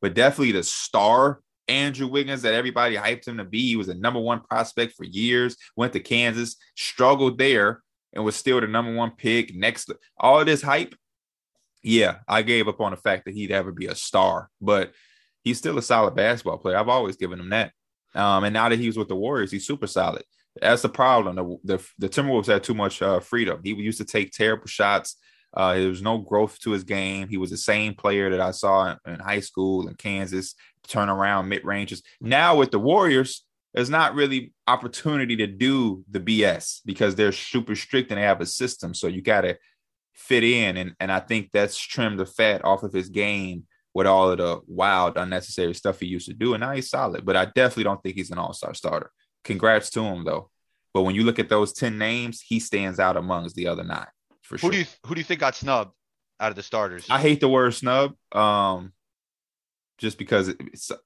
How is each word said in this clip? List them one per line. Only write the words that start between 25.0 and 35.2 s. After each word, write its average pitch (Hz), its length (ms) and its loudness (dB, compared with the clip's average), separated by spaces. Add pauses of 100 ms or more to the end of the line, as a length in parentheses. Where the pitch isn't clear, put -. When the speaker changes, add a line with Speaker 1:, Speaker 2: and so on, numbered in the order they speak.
Speaker 1:
Uh, 92 220 2
there 92 140 2
was 92 120 -6
no 113 160 -2
growth 104 420 0
to 110 120 -4
his 95 120 -2
game. 95 440 -6
He 101 100 -6
was 92 140 -4
the - 60 -10
same 107 360 -2
player 101 380 0
that 92 100 0
I 95 100 0
saw 95 400 2
in, 85 220 -12
in 85 60 -12
high 101 200 -4
school 95 480 -2
in 85 80 -14
Kansas, 95 600 -6 (320)
turn 101 220 0
around, 98 380 0
mid-ranges. 98 540 -6 (180)
Now 151 360 4
with 135 160 4
the 104 80 2
Warriors, 139 640 2 (280)
there's 123 160 -2
not 151 260 2
really 135 380 -2 (120)
opportunity 123 720 -2